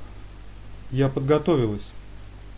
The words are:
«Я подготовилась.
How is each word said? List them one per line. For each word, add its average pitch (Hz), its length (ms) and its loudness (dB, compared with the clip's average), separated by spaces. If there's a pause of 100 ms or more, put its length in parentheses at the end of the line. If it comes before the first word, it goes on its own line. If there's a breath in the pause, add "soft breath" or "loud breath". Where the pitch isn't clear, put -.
(880)
«Я 135 200 4
подготовилась. 135 800 4 (680)